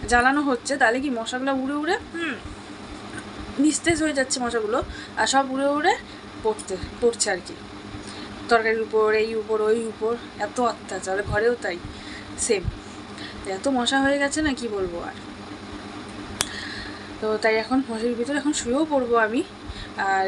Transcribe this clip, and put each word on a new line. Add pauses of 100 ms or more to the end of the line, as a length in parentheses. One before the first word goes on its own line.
জ্বালানো
হচ্ছে,
তাহলে
কি
মশাগুলো
উড়ে
উড়ে, (180)
হুম, (1200)
নিস্তেজ
হয়ে
যাচ্ছে
মশাগুলো, (380)
আর
সব
উড়ে
উড়ে (500)
পড়তে, (260)
পড়ছে
আর
কি, (960)
তরকারির
উপর,
এই
উপর,
ওই
উপর, (260)
এত
অত্যাচার।
ঘরেও
তাই (600)
সেম, (840)
এত
মশা
হয়ে
গেছে
না,
কি
বলবো (120)
আর। (2000)
তো (100)
তাই
এখন
মশারির
ভিতরে
এখন
শুয়েও
পড়বো
আমি। (540)
আর